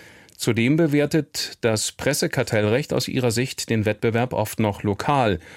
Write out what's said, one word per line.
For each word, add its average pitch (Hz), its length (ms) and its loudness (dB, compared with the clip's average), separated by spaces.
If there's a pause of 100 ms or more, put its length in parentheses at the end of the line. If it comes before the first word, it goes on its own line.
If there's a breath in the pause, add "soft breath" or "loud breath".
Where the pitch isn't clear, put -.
(360 loud breath)
Zudem 117 400 2
bewertet 147 880 0
das 110 300 0
Pressekartellrecht 123 1000 0
aus 123 160 -2
ihrer 123 220 0
Sicht 117 400 -4
den 110 160 0
Wettbewerb 113 480 0
oft - 260 -4
noch 107 220 0
lokal, 107 560 2 (200 loud breath)